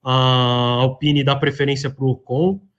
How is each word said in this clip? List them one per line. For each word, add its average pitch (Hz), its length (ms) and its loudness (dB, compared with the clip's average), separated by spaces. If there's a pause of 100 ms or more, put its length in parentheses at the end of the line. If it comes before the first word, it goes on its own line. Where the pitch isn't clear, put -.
a 127 760 2
Alpine 139 440 0
dá 139 120 2
preferência 143 540 -2
pro 135 180 -4
Ocon 165 520 -2 (180)